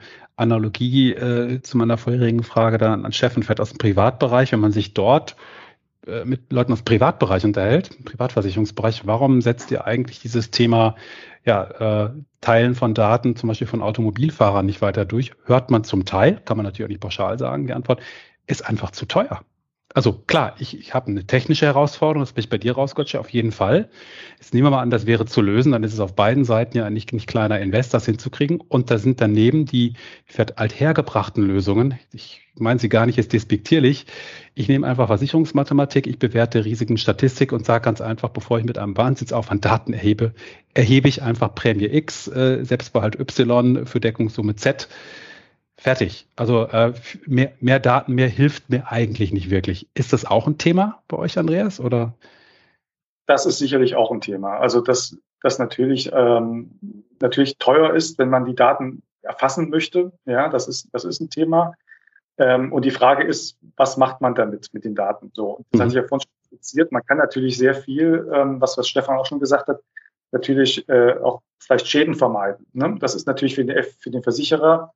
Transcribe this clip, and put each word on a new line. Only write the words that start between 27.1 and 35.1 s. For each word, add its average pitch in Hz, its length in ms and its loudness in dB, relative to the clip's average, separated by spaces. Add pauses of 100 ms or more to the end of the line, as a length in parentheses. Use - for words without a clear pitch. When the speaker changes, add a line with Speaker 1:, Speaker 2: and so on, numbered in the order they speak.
Speaker 1:
nicht 110 140 -6
kleiner 107 340 0
Invest, 101 320 0
das 117 120 0
hinzukriegen. 143 540 -2
Und 123 320 -2
da 117 60 4
sind 127 240 0
daneben 117 440 4
die 120 280 0 (320)
vielleicht - 320 -2
althergebrachten 113 920 0
Lösungen, 101 500 0 (140)
ich - 300 -20 (160)
meine 120 220 0
sie 110 100 -2
gar 113 160 4
nicht 123 100 0
jetzt 117 160 0
despektierlich, 131 720 2 (480)
ich 117 140 -6
nehme 135 180 2
einfach 127 220 0
Versicherungsmathematik, 139 1000 2